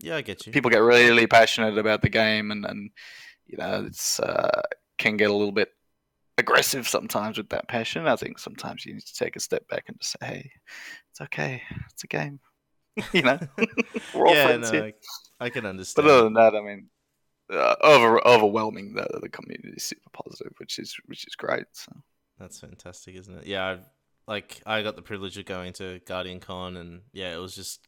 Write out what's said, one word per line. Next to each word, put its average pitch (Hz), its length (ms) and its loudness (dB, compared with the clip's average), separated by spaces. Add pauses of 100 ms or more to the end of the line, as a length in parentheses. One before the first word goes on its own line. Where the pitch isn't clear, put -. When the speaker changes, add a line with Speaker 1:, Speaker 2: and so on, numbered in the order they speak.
Speaker 1:
Yeah, 165 160 -8
I 147 40 -6
get - 260 -12
you. 113 60 -12
Speaker 2:
People 127 180 2
get 113 120 2
really 120 440 8
passionate 110 520 4
about 107 240 0
the - 80 2
game 107 400 0
and, 104 160 -8
and, 101 240 -10 (560)
you - 120 -18
know, 101 280 -6
it's, - 340 -6
uh, - 420 0 (360)
can 107 180 0
get 104 140 4
a - 40 2
little 104 180 0
bit 98 180 -2 (680)
aggressive 127 500 0
sometimes 110 500 -4
with 104 120 -12
that - 180 -6
passion. 120 380 -6
I 127 100 2
think - 220 -10
sometimes - 460 -14
you - 100 -16
need - 120 -16
to - 80 -18
take - 220 -6
a - 40 -10
step - 280 -8
back - 200 -8
and - 100 -18
just - 140 -10
say, - 140 -14
"Hey, - 240 -14 (600)
it's - 100 -20
okay. - 420 -8 (280)
It's - 140 -18
a - 20 -18
game." 143 340 -8 (560)
<laughs> - 160 -8
You 175 100 4
know? 135 160 2 (100)
<laughs> - 680 -6
We're - 140 2
all 170 60 8
Speaker 1:
Yeah, 143 120 6
Speaker 2:
friends 117 260 0
Speaker 1:
no, - 0 -
Speaker 2:
here. 107 200 -4 (480)
Speaker 1:
I, 123 60 -6
I 120 40 -6
can 120 140 -6
Speaker 2:
But 98 60 -6
Speaker 1:
understand. 95 380 0
Speaker 2:
other 135 160 10
than 110 100 2
that, 113 220 8
I 107 60 -2
mean, 101 260 -14 (640)
uh, 64 300 2
over-, 117 440 8
overwhelming, 107 680 4
the, 104 120 -6 (140)
the - 80 -12
community - 480 -18
is - 80 -12
super - 280 -14
positive, - 460 -18
which - 200 -12
is, - 180 -14 (100)
which - 200 -18
is - 80 -18
great, - 380 -6
so. - 200 -20 (460)
Speaker 1:
That's 92 220 -20
fantastic, - 560 -20
isn't 92 200 -20
it? - 100 -20
Yeah, 95 200 -6
I've, 92 200 -8 (400)
like, - 380 -12
I 110 180 -4
got 104 140 -8
the 92 60 -20
privilege 98 360 -12
of 98 60 -14
going 90 300 -10
to 92 320 -14
Guardian 92 340 -10
Con, 92 360 -12
and, 87 260 -18 (100)
yeah, 92 220 -10
it 80 40 -10
was 90 160 -12
just - 340 -14